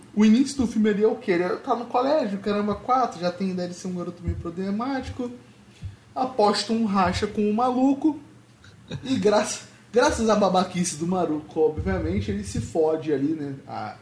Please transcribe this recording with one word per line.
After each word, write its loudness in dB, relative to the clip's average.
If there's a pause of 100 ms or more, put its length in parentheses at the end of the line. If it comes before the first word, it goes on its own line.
(160)
o 6
início 4
do 0
filme 2
ali 0
é 8
o 2
quê? -2
Ele 2 (100)
tá -2
no -6
colégio, 0
caramba, -2
quatro, 0
já 0
tem -4
ideia -4
de -12
ser -10
um -6
garoto -8
meio -4
problemático, -6 (840)
aposta 0
um 0
racha 2
com -2
um 2
maluco, 2 (840)
e -2
graça-, 2 (300)
graças 4
à 6
babaquice 2
do -4
maluco, -2
obviamente, 0
ele -4
se -6
fode 0
ali, 2
né? -6 (140)
Ah, -8